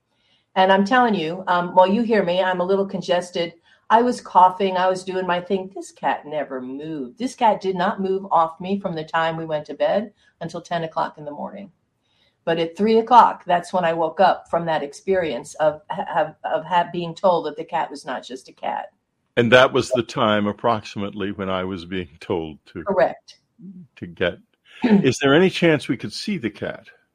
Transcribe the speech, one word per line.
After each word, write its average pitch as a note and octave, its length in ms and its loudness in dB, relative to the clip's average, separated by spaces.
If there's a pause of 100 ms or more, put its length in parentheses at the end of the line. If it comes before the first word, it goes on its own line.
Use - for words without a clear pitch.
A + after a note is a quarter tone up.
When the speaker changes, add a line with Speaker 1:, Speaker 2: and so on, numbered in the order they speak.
(560)
Speaker 1:
And F#3+ 160 6
I'm G3 120 4
telling A#3+ 300 2
you, E3+ 320 -4
um, F3+ 280 0
while F#3 120 8
you G#3+ 160 2
hear G#3 220 2
me, F3+ 180 0
I'm F#3 180 0
a F3+ 40 0
little G3 220 0
congested. F3 680 -4 (340)
I A3+ 140 6
was B3 180 -2
coughing. F#3 560 4
I F#3 120 2
was F#3 160 -2
doing F#3 220 -4
my F3 140 0
thing. F#3+ 340 -4
This E4+ 180 -14
cat D3 340 -4
never C3+ 340 -6
moved. C3+ 580 -10
This B3+ 160 -6
cat G#3 260 2
did F#3+ 160 -4
not G3 240 -2
move F#3+ 300 -2
off E3 300 0
me G3 200 -4
from E3+ 140 -6
the D#3 100 -6
time E3 320 -2
we E3 100 -8
went D3+ 200 -6
to C#3+ 80 -12
bed E3+ 380 -2 (280)
until E3+ 200 -10
ten E3 220 -6
o'clock D#3 360 -6
in D3+ 60 -16
the D3 60 -12
morning. - 400 -14 (760)
But E3 140 0
at E3 180 -4
three A3 220 4
o'clock, A3+ 460 6
that's F3 280 -2
when F3+ 120 0
I E3 80 2
woke E3 260 -2
up F3+ 320 2
from E3+ 160 -2
that D#3 160 -2
experience D#3+ 720 -4
of, D3+ 280 0 (300)
of, D#3 220 -2 (100)
of D#3+ 200 -4
ha-, F3 280 -2
being E3+ 220 -6
told E3+ 320 0
that C#3+ 100 -8
the D#3+ 80 -8
cat - 260 -6
was C#3+ 140 -16
not B2+ 200 -10
just - 240 -16
a - 40 -20
cat. - 340 -8 (500)
Speaker 2:
And A#2+ 160 2
that B2+ 200 8
was B2+ 180 0
the A#2+ 120 0
time G#2+ 440 0
approximately G#2 840 -4
when F#2+ 180 -8
I F#2 160 -4
was F#2 200 -8
being F2+ 340 -10
told D#2+ 480 -6
to E2+ 160 -14
Speaker 1:
Correct. - 560 -2 (580)
Speaker 2:
to G2+ 100 -14
get. F2 320 -4 (220)
Speaker 1:
<clears throat> - 220 -20
Speaker 2:
Is G3 360 2
there C#3 160 4
any F3+ 160 6
chance D#3 360 0
we C#3 100 -2
could A2 160 -10
see - 240 -6
the A#2+ 140 -4
cat? - 380 -10 (260)